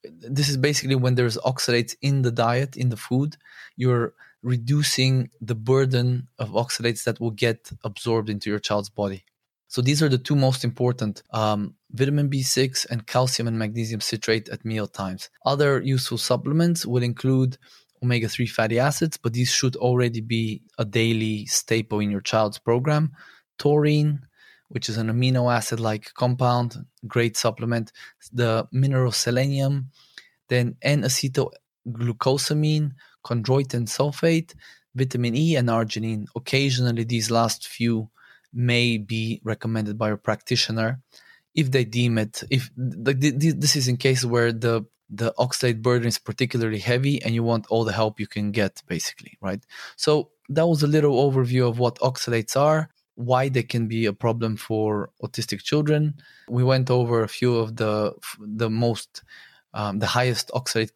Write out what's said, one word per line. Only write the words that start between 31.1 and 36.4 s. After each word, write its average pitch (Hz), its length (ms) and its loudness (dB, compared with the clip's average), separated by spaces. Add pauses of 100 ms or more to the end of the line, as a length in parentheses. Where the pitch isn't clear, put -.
chondroitin 123 600 0
sulfate, 160 680 0 (400)
vitamin 120 420 0
E, 160 200 4
and 123 120 4
arginine. 113 680 -2
Occasionally, 127 680 0